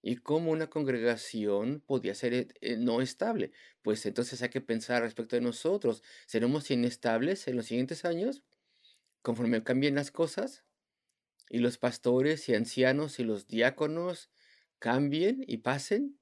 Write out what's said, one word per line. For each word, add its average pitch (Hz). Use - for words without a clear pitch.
¿Y 120
cómo 160
una 156
congregación 117
podía 110
ser, 120
eh, 123
eh, 120
no 117
estable? 185
Pues 107
entonces 123
hay 123
que 131
pensar 117
respecto 113
de 120
nosotros. 120
¿Seremos 127
inestables 120
en 127
los 113
siguientes 131
años? 185
Conforme 117
cambien 135
las 143
cosas, 196
y 120
los 120
pastores 127
y 120
ancianos 131
y 127
los 107
diáconos 156
cambien 147
y 117
pasen 202